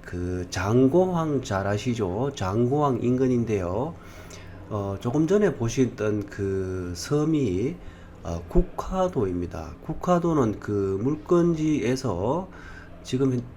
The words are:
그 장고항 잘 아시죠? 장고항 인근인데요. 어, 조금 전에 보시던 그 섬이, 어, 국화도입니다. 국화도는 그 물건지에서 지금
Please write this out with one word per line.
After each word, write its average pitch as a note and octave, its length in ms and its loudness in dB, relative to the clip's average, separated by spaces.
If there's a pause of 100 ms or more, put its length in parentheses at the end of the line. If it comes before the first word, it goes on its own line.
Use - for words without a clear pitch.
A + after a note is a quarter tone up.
그 F2+ 480 -6
장고항 C3+ 920 4
잘 G2 260 -2
아시죠? A2 640 0
장고항 B2 680 2
인근인데요. A#2+ 920 0 (720)
어, G2 300 -4
조금 D3+ 300 0
전에 G3 260 4
보시던 G#2+ 720 0
그 F#2 720 -4
섬이, D3 800 0 (480)
어, E2+ 240 -4
국화도입니다. F#2+ 1300 0 (100)
국화도는 D#3+ 760 2
그 G2 420 0
물건지에서 D3 1500 2 (560)
지금 B2+ 360 2 (160)